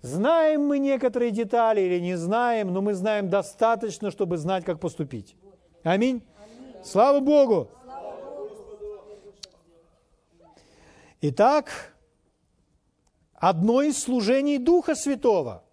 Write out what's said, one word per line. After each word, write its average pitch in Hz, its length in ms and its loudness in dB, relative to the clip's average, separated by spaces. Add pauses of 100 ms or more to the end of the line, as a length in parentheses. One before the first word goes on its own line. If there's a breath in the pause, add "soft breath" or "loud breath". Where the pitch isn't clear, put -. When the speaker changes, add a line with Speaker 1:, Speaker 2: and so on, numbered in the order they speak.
Speaker 1:
Знаем 294 640 2
мы 285 120 0
некоторые 254 520 0
детали 220 520 2
или 180 180 0
не 180 160 -4
знаем, 214 560 0
но 190 80 -2
мы 208 140 -2
знаем 202 340 -2
достаточно, 208 840 -2
чтобы 180 280 -4
знать, 175 260 -4
как 170 160 -6
поступить. 135 560 -8 (460)
Аминь. 220 400 0
Speaker 2:
Аминь. - 640 -20
Speaker 1:
Слава 277 360 4
Богу. 269 480 4 (160)
Speaker 2:
Слава - 320 -14
Богу. - 340 -14 (2750 soft breath)
Speaker 1:
Итак, 214 760 0 (1400)
одно 196 480 2
из 294 200 -2
служений 262 560 0
Духа 320 360 2
Святого. 202 800 -2